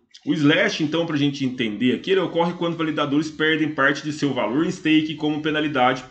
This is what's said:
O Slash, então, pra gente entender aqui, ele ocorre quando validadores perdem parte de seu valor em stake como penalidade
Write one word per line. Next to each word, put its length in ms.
O 80
Slash, 500
então, 220
pra 100
gente 260
entender 520
aqui, 160
ele 100
ocorre 320
quando 240
validadores 540
perdem 440
parte 300
de 80
seu 220
valor 320
em 40
stake 440
como 260
penalidade 720